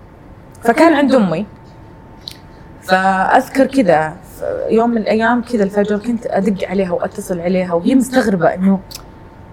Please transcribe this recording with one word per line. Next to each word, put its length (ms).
فكان 320
عند 200
أمي، 320
فأذكر 840
كذا 500
ف-، 300
يوم 200
من 80
الأيام 440
كذا 220
الفجر 340
كنت 280
أدق 420
عليها 240
وأتصل 480
عليها، 340
وهي 200
مستغربة 600
إنه، 260